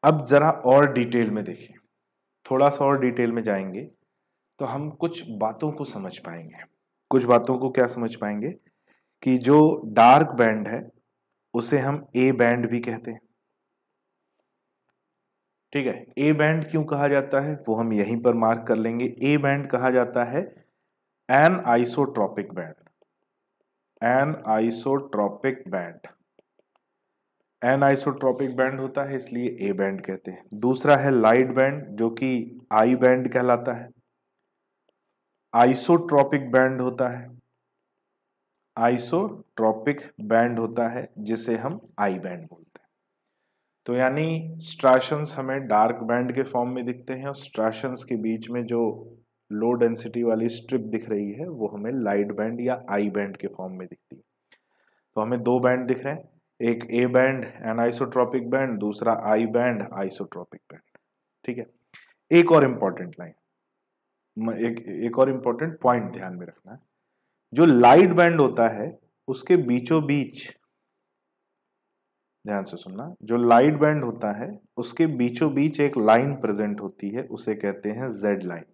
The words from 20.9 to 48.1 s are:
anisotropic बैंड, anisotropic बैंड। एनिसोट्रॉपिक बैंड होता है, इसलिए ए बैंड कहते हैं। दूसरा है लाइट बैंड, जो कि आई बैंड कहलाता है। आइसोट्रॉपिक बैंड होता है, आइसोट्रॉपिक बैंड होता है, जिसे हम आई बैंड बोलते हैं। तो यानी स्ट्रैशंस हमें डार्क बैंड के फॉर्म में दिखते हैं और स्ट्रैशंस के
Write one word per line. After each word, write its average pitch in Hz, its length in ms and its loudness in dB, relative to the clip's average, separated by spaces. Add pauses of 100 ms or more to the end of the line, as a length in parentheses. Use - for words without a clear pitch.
anisotropic 123 1200 2
बैंड, 82 220 -12 (1300)
anisotropic 123 1700 -2
बैंड। 87 400 -10 (1500)
एनिसोट्रॉपिक 135 920 0
बैंड 131 240 -2
होता 135 240 -6
है, 139 120 -8
इसलिए 120 460 -6
ए 98 120 -2
बैंड 95 280 -4
कहते 92 300 -12
हैं। - 120 -18 (120)
दूसरा 127 400 2
है 135 160 0
लाइट 123 400 4
बैंड, 135 320 0 (140)
जो 113 140 0
कि 123 480 -6 (140)
आई 113 220 4
बैंड 127 380 4
कहलाता 123 400 0
है। 117 160 -12 (1600)
आइसोट्रॉपिक 139 1000 4
बैंड 131 300 2
होता 127 280 -2
है, 123 180 -12 (1500)
आइसोट्रॉपिक 123 1200 -2 (220)
बैंड 113 360 2
होता 113 300 -4
है, 123 180 -10 (120)
जिसे 110 380 -4
हम 156 220 -8 (200)
आई 95 200 -2
बैंड 87 280 -12
बोलते 82 340 -20
हैं। - 60 -20 (960)
तो 120 100 -4
यानी 151 640 -2
स्ट्रैशंस 139 760 2
हमें 135 320 -6
डार्क 113 360 2
बैंड 120 320 -2
के 131 80 -2
फॉर्म 123 260 -4
में 127 160 -8
दिखते 123 280 -10
हैं 135 140 -10
और 139 80 -10
स्ट्रैशंस 113 680 -6
के 123 140 -6